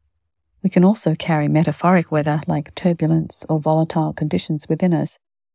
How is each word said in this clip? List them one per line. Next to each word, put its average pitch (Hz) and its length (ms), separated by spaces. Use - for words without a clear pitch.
We 190 60
can 175 160
also 185 280
carry 151 340
metaphoric 165 640
weather 151 360
like 156 260
turbulence 160 760
or 160 100
volatile 156 540
conditions 156 540
within 170 260
us 151 260